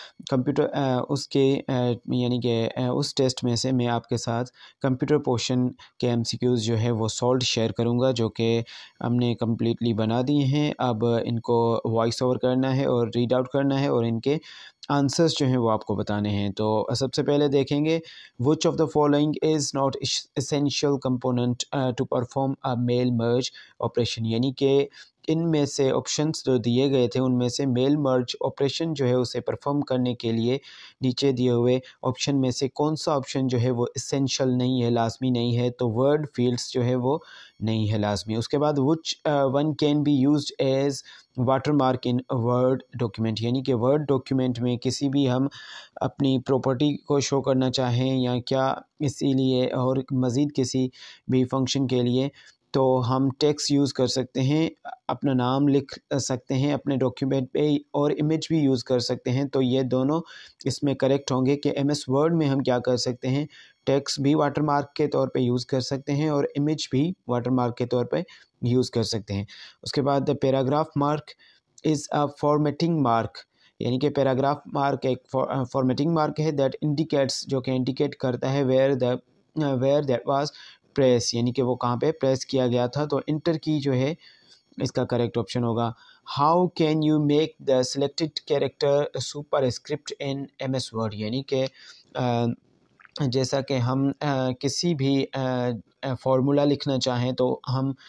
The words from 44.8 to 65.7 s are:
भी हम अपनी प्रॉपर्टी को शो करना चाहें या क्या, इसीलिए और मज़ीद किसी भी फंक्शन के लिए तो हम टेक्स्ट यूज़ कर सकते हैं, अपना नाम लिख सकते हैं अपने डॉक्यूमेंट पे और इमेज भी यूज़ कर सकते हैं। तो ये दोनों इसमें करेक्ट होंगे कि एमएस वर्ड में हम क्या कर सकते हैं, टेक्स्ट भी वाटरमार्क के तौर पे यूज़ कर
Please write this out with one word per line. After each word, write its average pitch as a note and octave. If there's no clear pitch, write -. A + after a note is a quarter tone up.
भी C#3
हम C3
अपनी C3+
प्रॉपर्टी C3+
को C#3+
शो C3+
करना C3
चाहें B2+
या B2
क्या, C3
इसीलिए C3
और C3
मज़ीद B2+
किसी C3
भी C3
फंक्शन C3
के B2
लिए B2+
तो C3
हम C3
टेक्स्ट D3
यूज़ C#3+
कर B2+
सकते A#2+
हैं, D3+
अपना C3+
नाम C3
लिख C#3
सकते C3+
हैं C#3+
अपने C#3
डॉक्यूमेंट C3
पे D3
और D3
इमेज D#3
भी D#3+
यूज़ C3+
कर B2+
सकते B2+
हैं। C3+
तो C3+
ये C3
दोनों C3
इसमें C3+
करेक्ट C3+
होंगे C3
कि C#3+
एमएस C#3+
वर्ड D3
में D#3
हम C#3
क्या B2
कर B2
सकते B2+
हैं, C#3+
टेक्स्ट C#3
भी C#3
वाटरमार्क C#3+
के D3+
तौर C3+
पे C3
यूज़ B2+
कर C3+